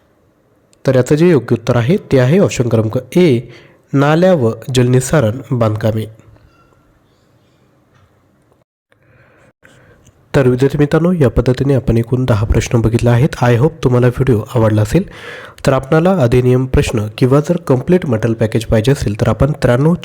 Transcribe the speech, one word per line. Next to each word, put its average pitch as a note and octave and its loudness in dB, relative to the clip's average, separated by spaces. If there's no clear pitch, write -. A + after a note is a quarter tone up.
तर C3 2
याचं B2+ 0
जे E3+ 4
योग्य B2+ 0
उत्तर A#2+ -2
आहे B2 0
ते C#3 -2
आहे C3+ 2
ऑप्शन B2+ -2
क्रमांक A2+ -2
ए, D3+ 2
नाल्या D#3 2
व A#2+ 0
जलनिस्सारण B2+ 0
बांधकामे. A2 -2
तर C3+ 2
विद्यार्थी B2+ 2
मित्रांनो, D#3 0
या D3+ 2
पद्धतीने C3 -2
आपण A#2 0
एकूण B2 -2
दहा A2 0
प्रश्न A2+ 0
बघितले A2+ 0
आहेत. A#2+ 2
I A#2+ 2
hope D#3 0
तुम्हाला B2 2
व्हिडिओ B2+ 0
आवडला G#2+ 2
असेल. D#3+ 0
तर C3 2
आपणाला D#3 0
अधिनियम B2+ 2
प्रश्न C3 -2
किंवा C3 2
जर E3+ -2
कम्प्लीट E3+ 0
मटेरियल A2+ -2
पॅकेज A2 -2
पाहिजे A2+ 0
असेल - -4
तर - -4
आपण C3+ 0
त्र्याण्णव C3+ 0